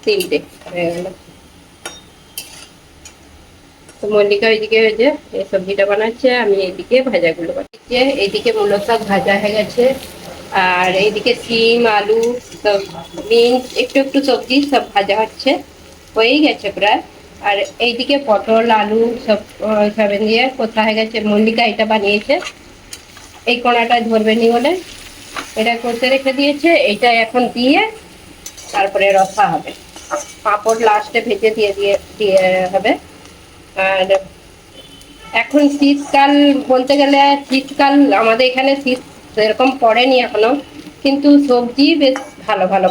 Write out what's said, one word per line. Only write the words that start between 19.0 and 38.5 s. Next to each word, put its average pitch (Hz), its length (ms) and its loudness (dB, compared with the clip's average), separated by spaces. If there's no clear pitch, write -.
সব, 208 120 0
আহ, 208 560 -2
সয়াবিন 202 320 0
দিয়ে 226 180 2
কষা 226 240 -2
হয়ে 220 160 0
গেছে। 220 180 -4
মল্লিকা 220 320 2
এটা 214 200 -2
বানিয়েছে, 208 440 0
এই 240 140 0
কোণাটা 240 360 2
ধরবে 220 340 0
নি 226 200 2
বলে 262 180 2
এটা 226 160 0
কষে 240 320 -2
রেখে 269 180 0
দিয়েছে। 285 380 0
এটা 240 160 2
এখন 247 180 0
দিয়ে 262 260 2
তারপরে 196 400 0
রসা 190 400 2
হবে, 160 180 -6
পাঁপড় 220 360 0
লাস্টে 214 320 0
ভেজে 220 360 -2
দিয়ে, 208 160 0
দিয়ে, 202 220 -2
দিয়ে 190 220 2
হবে। 196 200 0
আর 190 200 0
এখন 294 260 0
শীতকাল 285 640 2
বলতে 262 280 2
গেলে, 277 240 4
শীতকাল 277 460 0
আমাদের 226 340 4
এখানে 262 260 0